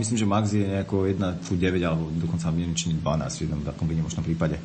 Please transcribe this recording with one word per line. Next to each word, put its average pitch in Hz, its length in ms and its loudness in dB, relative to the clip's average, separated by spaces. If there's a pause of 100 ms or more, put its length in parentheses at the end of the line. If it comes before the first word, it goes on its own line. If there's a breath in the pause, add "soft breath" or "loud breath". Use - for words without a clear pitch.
myslím, 110 160 0
že 110 80 2
max 104 320 4
je 101 80 4
nejako 98 400 0
jedna 92 320 0
ku - 160 -6
deväť 90 400 2
alebo 82 240 0
dokonca 82 320 0
neviem, 85 240 0
či 80 240 0
dvanásť 71 400 -2
v - 80 -4
jednom 76 160 -2
takom 71 240 -4
výnimočnom 80 400 -2
prípade. 80 400 0